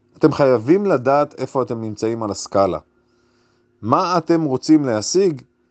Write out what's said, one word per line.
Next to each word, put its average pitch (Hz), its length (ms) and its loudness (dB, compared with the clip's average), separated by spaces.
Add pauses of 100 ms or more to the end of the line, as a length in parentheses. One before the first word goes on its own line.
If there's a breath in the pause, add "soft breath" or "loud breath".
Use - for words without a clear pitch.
(180)
אתם 147 140 4
חייבים 135 540 2
לדעת 143 520 0
איפה 131 240 -4
אתם 120 180 -6
נמצאים 113 420 -6
על 104 80 -4
הסקאלה. 95 480 -2 (1040)
מה 170 360 0
אתם 165 260 0
רוצים 147 400 2
להשיג, 135 580 -2 (280)